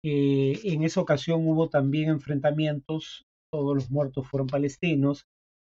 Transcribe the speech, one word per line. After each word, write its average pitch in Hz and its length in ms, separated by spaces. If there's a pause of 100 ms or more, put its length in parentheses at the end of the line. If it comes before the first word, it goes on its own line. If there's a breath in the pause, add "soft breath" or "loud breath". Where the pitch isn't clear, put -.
Eh, 139 580
en 160 200
esa 165 180
ocasión 165 460
hubo 160 220
también 147 420
enfrentamientos, 151 1120 (260)
todos 143 240
los 131 140
muertos 135 380
fueron 139 200
palestinos, 143 800 (440)